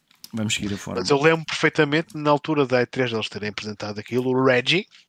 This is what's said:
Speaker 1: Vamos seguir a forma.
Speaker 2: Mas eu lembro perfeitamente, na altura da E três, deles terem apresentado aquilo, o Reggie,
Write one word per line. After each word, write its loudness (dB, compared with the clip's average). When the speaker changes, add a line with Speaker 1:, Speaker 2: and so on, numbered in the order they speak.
Speaker 1:
Vamos -2
seguir -4
a -8
forma. -8
Speaker 2:
Mas -2
eu 4
lembro 4
perfeitamente, 0
na 0
altura 2
da 2
E -2
três, -2
deles -4
terem -8
apresentado -10
aquilo, -2
o 2
Reggie, 2